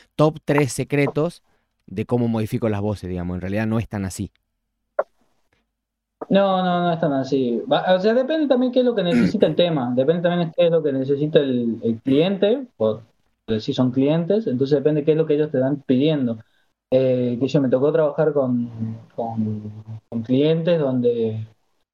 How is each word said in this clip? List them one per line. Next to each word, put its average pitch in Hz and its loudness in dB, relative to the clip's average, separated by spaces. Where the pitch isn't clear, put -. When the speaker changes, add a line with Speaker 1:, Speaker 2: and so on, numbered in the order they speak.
Speaker 1:
top 151 2
tres 143 2
secretos 143 -2
de 98 -6
cómo 120 0
modifico 113 -2
las 104 -2
voces, 101 -4
digamos. 90 -4
En 87 -6
realidad 101 -2
no 110 0
es 104 -6
tan 98 -6
así. 95 -8
Speaker 2:
No, 190 2
no, 175 0
no 175 2
es 165 -2
tan 156 0
así. 131 0
Va, 180 2
o 185 0
sea, 214 2
depende 277 0
también 254 2
qué 254 2
es 247 2
lo 233 2
que 196 0
necesita 180 2
el 156 -2
tema. 156 0
Depende 160 2
también 175 0
qué 175 4
es 165 4
lo 165 2
que 147 0
necesita 143 0
el, 123 0
el 113 -2
cliente, 196 2
porque 110 -2
si 135 -6
son 127 0
clientes, 165 0
entonces 135 0
depende 147 0
qué 156 2
es 151 2
lo 160 0
que 151 2
ellos 151 0
te 131 0
dan 139 -2
pidiendo. 131 0
Eh, 127 2
que 131 0
yo 143 2
me 131 0
tocó 131 2
trabajar 156 2
con, 120 -2
con, 107 -6
con 117 -6
clientes 160 2
donde, 120 0